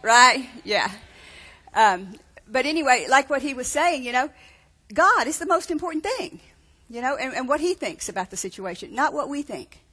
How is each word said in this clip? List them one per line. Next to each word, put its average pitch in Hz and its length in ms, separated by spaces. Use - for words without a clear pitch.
Right? 240 480
Yeah. 190 280
Um, 196 440
but 247 180
anyway, 277 420
like 269 220
what 277 120
he 277 120
was 254 140
saying, 294 360
you 240 80
know, 254 200
God 320 340
is 311 100
the 339 80
most 330 240
important 320 340
thing, - 360
you 233 120
know, 262 140
and, 262 180
and 254 140
what 294 120
he 359 140
thinks 196 360
about 185 200
the 190 80
situation, 190 580
not 269 180
what 277 160
we 285 140
think - 380